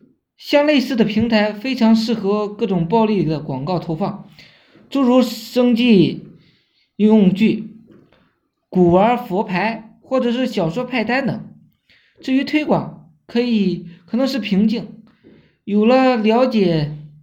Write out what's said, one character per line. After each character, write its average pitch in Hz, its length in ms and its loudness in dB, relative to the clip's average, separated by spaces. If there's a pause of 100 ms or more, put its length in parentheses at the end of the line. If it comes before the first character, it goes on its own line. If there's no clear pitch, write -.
(380)
像 285 300 0
类 302 120 2
似 262 160 -2
的 226 80 4
平 214 240 0
台 214 240 0
非 262 220 -6
常 226 220 4
适 226 180 0
合 208 340 -2
各 208 200 -6
种 175 200 -2
暴 226 180 2
力 202 180 0
的 151 160 -2
广 135 260 -8
告 175 140 -4
投 160 160 -8
放， - 340 -8 (600)
诸 277 120 -2
如 254 200 4
生 - 540 -2
计 214 520 2 (680)
应 208 100 2
用 208 260 4
剧、 - 480 -2 (880)
古 180 220 4
玩 214 260 4
佛 202 260 -6
牌 196 580 -6
或 262 180 -2
者 233 120 -2
是 247 140 -2
小 202 240 -2
说 254 160 -6
派 254 180 -4
单 247 220 -2
等。 - 280 -8 (680)
至 262 100 -6
于 269 120 0
推 302 200 -2
广， - 480 -4 (140)
可 240 160 -4
以， 202 460 -2 (180)
可 - 100 -8
能 262 120 0
是 269 120 -4
瓶 202 280 2
颈。 - 360 -6 (600)
有 208 220 0
了 254 300 4
了 220 300 2
解 175 500 0 (280)